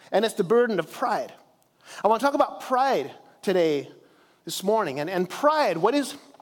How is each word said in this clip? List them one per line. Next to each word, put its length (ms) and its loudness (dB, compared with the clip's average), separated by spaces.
and 140 2
it's 100 -2
the 80 -2
burden 380 2
of 100 -6
pride. 420 -4
I 60 4
wanna 100 4
talk 160 0
about 280 0
pride 500 0
today, 480 0
this 200 -10
morning. 340 0
And, 100 -4
and 220 -2
pride, 460 2
what 180 2
is, 220 -2